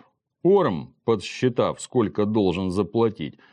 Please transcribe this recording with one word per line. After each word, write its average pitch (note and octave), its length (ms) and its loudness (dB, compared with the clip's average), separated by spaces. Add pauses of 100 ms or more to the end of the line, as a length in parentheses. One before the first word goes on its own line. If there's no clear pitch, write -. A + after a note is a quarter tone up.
(440)
Орм, D3+ 500 2 (100)
подсчитав, A2+ 760 -2
сколько G#2 440 0
должен F#2+ 440 0
заплатить, G2+ 720 -2 (120)